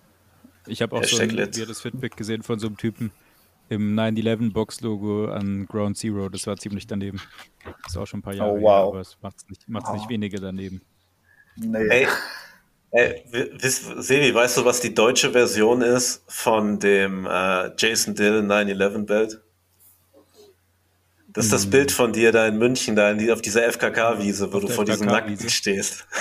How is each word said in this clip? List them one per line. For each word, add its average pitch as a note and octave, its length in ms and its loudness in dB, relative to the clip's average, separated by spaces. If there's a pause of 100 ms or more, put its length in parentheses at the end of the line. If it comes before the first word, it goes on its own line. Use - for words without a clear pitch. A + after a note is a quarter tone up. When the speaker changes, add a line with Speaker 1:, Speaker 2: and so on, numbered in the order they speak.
(640)
Speaker 1:
Ich A2 160 -8
hab A#2 120 -4
auch A#2 100 -2
so A#2 160 0
Speaker 2:
Hashtag A2 100 0
Speaker 1:
ein A2 60 -6
Speaker 2:
lit. G#2 240 -4
Speaker 1:
weirdes A2 220 -10
Fitpic B2 340 -10
gesehen A2 260 -6
von A2+ 160 -6
so G#2+ 80 -6
einem G#2+ 120 -8
Typen A2+ 340 -6 (580)
im G#2 240 -2
nine A2 260 0
eleven A2+ 320 -2
Box-Logo G#2 760 -4
an G2 400 -6
Ground G#2 280 -4
Zero. G2+ 320 -4
Das F#2+ 200 -12
war G2+ 100 -4
ziemlich G2+ 300 -10
daneben. G2 340 -8 (600)
Das - 100 -12
ist - 40 -6
auch G#2 100 -8
schon G#2 140 -12
ein - 20 -14
paar G2 100 -8
Speaker 3:
Oh, G2 40 -8
Speaker 1:
Jahre G#2 160 0
her, G#2 100 -2
Speaker 3:
wow. G2 300 8
Speaker 1:
aber F#2+ 80 -8
es - 200 -18
macht's - 260 -16
nicht, - 220 -20
macht's G#2+ 220 -6
nicht G#2+ 140 -8
Speaker 3:
Wow. A2 40 -10
Speaker 1:
weniger G#2 300 -6
daneben. F#2 420 -10 (720)
Speaker 3:
Nee. A2+ 320 -2
Speaker 2:
Ey, A#2+ 200 4 (840)
ey, - 400 2
w-, B2+ 180 -2 (100)
wisst, B2+ 260 -2 (180)
Sebi, C3 320 4
weißt B2 220 4
du, A#2+ 80 4
was A#2+ 140 4
die G#2+ 140 -4
deutsche B2 380 4
Version A2+ 500 4
ist B2 460 2
von G#2 520 0
dem, G2 460 2
äh, F#2 520 0
Jason A2 360 0
Dill G#2 300 2
nine G2+ 260 2
eleven G2+ 380 -2
Bild? A2 340 0 (1900)
Das A#2 160 -2
ist G#2+ 80 2
das G#2 100 2
Speaker 1:
Hm. G2 80 -4
Speaker 2:
Bild C#3 200 6
von A#2 220 2
dir A2+ 180 6
da A2+ 140 6
in G#2+ 140 0
München, B2 360 2
da G#2 140 6
in G#2+ 80 2
die, A2+ 140 2
auf A2 100 0
dieser A2 240 2
F-K-K-Wiese, G#2 880 0
wo G2+ 40 -2
Speaker 1:
Auf G2 40 0
Speaker 2:
du G2+ 60 -2
Speaker 1:
der A#2+ 80 -4
Speaker 2:
vor G#2+ 100 0
diesem G#2 220 0
Speaker 1:
F A2+ 60 2
K A2 80 2
K-Wiese? G#2+ 100 -6
Speaker 2:
Nackten A2 180 -6
stehst. - 580 -4 (140)